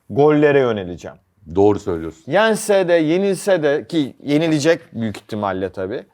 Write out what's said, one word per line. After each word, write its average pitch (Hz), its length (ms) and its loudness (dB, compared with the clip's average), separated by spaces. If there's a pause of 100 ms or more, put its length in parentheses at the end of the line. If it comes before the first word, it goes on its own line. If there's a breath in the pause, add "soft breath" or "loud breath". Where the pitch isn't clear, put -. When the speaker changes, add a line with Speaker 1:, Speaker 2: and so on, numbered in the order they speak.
(100)
Speaker 1:
gollere 147 500 4
yöneleceğim. 92 560 -4 (380)
Speaker 2:
Doğru 101 240 4
söylüyorsun. 82 540 -8
Speaker 1:
Yense 196 560 0
de, 175 40 2
yenilse 175 680 0
de 143 260 -2
ki 147 340 -4
yenilecek 156 580 0 (140)
büyük 110 220 -6
ihtimalle 98 560 -6
tabii. 104 420 -10